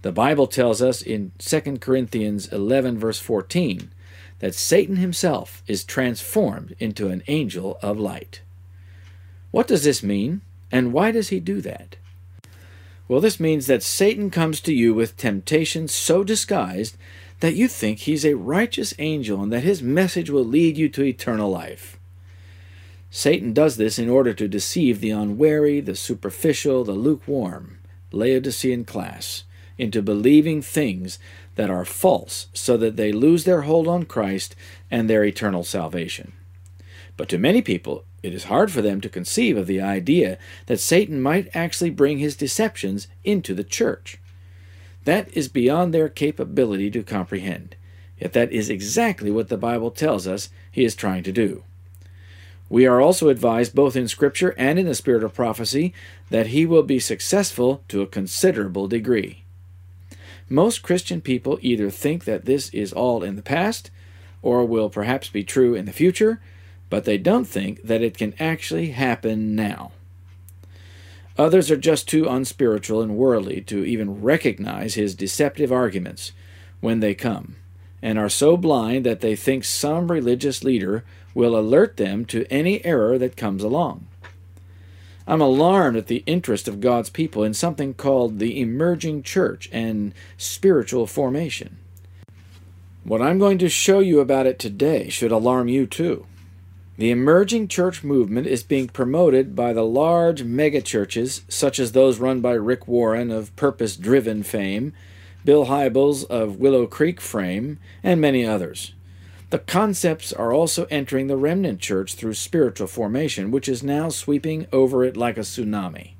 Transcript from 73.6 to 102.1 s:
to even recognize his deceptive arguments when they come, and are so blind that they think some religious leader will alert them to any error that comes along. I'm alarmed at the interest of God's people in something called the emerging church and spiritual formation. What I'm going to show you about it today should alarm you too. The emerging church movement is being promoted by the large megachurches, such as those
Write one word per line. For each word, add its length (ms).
to 220
even 380
recognize 720
his 220
deceptive 560
arguments 600
when 220
they 120
come, 420
and 160
are 120
so 260
blind 500
that 160
they 140
think 300
some 460
religious 520
leader 400
will 240
alert 400
them 260
to 280
any 340
error 320
that 180
comes 280
along. 440
I'm 140
alarmed 560
at 100
the 200
interest 420
of 100
God's 300
people 340
in 100
something 420
called 420
the 240
emerging 640
church 500
and 400
spiritual 680
formation. 720
What 200
I'm 160
going 180
to 100
show 320
you 200
about 260
it 140
today 500
should 220
alarm 360
you 180
too. 420
The 140
emerging 560
church 380
movement 420
is 160
being 240
promoted 640
by 200
the 100
large 600
megachurches, 1040
such 280
as 140
those 280